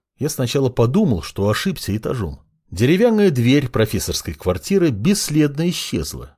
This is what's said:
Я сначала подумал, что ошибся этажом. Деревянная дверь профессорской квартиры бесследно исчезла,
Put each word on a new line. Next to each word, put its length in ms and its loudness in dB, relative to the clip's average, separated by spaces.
Я 120 -4
сначала 400 0
подумал, 520 2
что 280 -2
ошибся 460 -2
этажом. 440 -6
Деревянная 600 4
дверь 380 2
профессорской 640 -2
квартиры 560 0
бесследно 800 0
исчезла, 680 -6